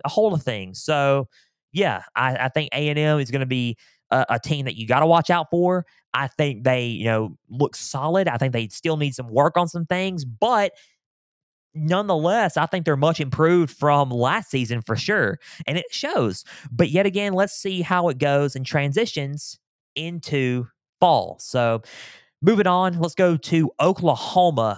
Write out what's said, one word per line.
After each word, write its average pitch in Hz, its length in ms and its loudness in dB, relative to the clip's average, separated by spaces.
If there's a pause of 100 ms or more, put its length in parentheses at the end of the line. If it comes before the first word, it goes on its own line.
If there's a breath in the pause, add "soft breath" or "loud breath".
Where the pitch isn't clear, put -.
a 143 40 -2
hold 214 240 2
of 147 100 -2
things. 101 380 -6
So, 139 460 2 (440 soft breath)
yeah, 143 320 0 (120)
I, 127 300 0
I 131 40 -2
think 151 220 -2
A 147 180 -2
and 147 100 -2
M 151 200 2
is 123 120 -4
gonna 135 160 -2
be 123 300 -2 (340 soft breath)
a, 131 180 2
a 117 100 0
team 143 260 -4
that 123 120 -8
you 113 100 -8
gotta 135 200 4
watch 170 240 4
out 170 180 0
for. 180 380 2 (260 soft breath)
I 131 140 -2
think 139 360 -2
they, 127 220 2
you 117 200 -6
know, 110 320 0 (120)
look 131 260 -2
solid. 165 540 -2
I 120 80 -2
think 131 160 0
they 113 140 -2
still 160 300 -4
need 143 180 -2
some 123 120 -10
work 139 300 2
on 175 100 2
some 170 200 -6
things, 180 360 -4
but 202 480 0 (1040 soft breath)
nonetheless, 180 800 0
I 156 120 0
think 175 180 -4
they're 151 100 2
much 151 240 2
improved 160 560 2
from 143 360 2
last 131 400 0
season 120 320 -2
for 113 120 -2
sure, 131 440 0 (260 loud breath)
and 143 100 -4
it 175 140 -4
shows. 139 560 -2 (260 loud breath)
But 120 200 2
yet 190 160 2
again, 202 260 -2
let's 190 200 0
see 190 280 -6
how 175 280 0
it 131 100 -4
goes 143 360 0
and 131 80 -8
transitions 143 920 -4 (380)
into 139 720 -4 (320)
fall. 143 400 2
So 117 420 0 (600 loud breath)
moving 202 240 4
on, 180 320 2
let's 170 160 -2
go 180 200 4
to 160 360 0 (100)
Oklahoma. 151 960 2